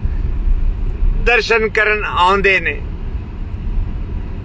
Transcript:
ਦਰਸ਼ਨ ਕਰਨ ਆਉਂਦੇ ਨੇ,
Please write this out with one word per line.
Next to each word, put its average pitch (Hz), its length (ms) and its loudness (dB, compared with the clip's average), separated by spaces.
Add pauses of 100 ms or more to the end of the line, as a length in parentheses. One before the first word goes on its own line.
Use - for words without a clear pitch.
(1300)
ਦਰਸ਼ਨ 226 440 2
ਕਰਨ 208 360 0
ਆਉਂਦੇ 185 540 4
ਨੇ, 151 200 -4 (1700)